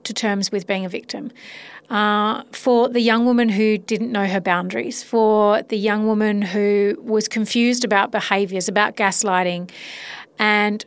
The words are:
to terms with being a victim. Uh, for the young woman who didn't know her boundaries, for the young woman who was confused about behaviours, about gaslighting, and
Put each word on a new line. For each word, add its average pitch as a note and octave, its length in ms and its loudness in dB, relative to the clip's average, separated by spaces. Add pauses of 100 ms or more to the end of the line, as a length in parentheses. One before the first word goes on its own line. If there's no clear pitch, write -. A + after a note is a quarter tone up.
to - 100 -8
terms G3+ 380 -2
with G3 160 -4
being F#3+ 180 -4
a F#3 40 -6
victim. - 420 -10 (600)
Uh, G#3 600 0
for B3 380 2
the A#3+ 120 2
young A#3 260 4
woman A#3+ 240 2
who G#3+ 260 2
didn't A3 340 -4
know G#3 140 -2
her F#3+ 160 -2
boundaries, F3+ 640 -2
for G#3+ 680 4
the A3+ 80 -4
young G#3+ 300 0
woman G#3+ 340 0
who G3+ 640 0
was G#3+ 260 0
confused A#3+ 560 0
about G3+ 260 2
behaviours, F#3+ 580 -2
about G#3 280 0
gaslighting, F#3 720 0 (680)
and G#3 480 2